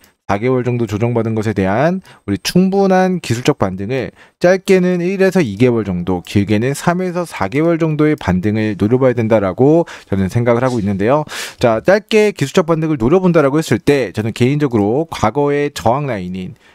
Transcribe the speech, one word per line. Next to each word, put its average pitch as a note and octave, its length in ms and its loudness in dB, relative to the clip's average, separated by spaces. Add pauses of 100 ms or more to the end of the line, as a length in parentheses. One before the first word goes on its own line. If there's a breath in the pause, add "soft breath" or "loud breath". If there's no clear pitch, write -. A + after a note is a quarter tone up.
(280 soft breath)
사 G2 100 -2
개월 B2 260 -2
정도 A#2+ 220 -2
조정받은 A2+ 480 -2
것에 A2 200 -2
대한 A#2 480 0 (260 loud breath)
우리 G2+ 100 -2
충분한 F#3 840 2
기술적 B2 380 -2
반등을 G2+ 540 -4 (260 soft breath)
짧게는 F3+ 640 2
일에서 F#3+ 400 0
이 G#2 140 -2
개월 A#2 280 2
정도, F2+ 380 -4
길게는 G#2 540 0
삼에서 F3 500 -4
사 - 220 -6
개월 D#3 320 0
정도의 D3+ 360 0
반등을 G#2+ 640 -2
노려봐야 B2 360 2
된다라고 A2+ 760 2 (200 loud breath)
저는 F#2+ 220 -2
생각을 A#2+ 340 2
하고 B2 140 0
있는데요. G#2 460 0 (340 loud breath)
자, A2+ 260 2
짧게 G#3 500 2
기술적 D3+ 340 -2
반등을 D#3+ 320 0
노려본다라고 D#3 580 2
했을 C#3+ 220 0
때 C3 320 0
저는 A2 220 -4
개인적으로 B2+ 760 0
과거의 C#3+ 640 -2
저항 C#3 320 -2
라인인, F#2 480 -6 (220 soft breath)